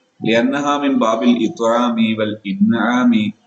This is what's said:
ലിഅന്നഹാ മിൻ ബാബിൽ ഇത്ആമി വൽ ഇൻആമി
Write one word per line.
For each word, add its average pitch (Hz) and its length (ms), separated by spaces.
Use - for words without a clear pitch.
ലിഅന്നഹാ 143 500
മിൻ 139 160
ബാബിൽ 120 360
ഇത്ആമി 113 880
വൽ 107 260
ഇൻആമി 110 880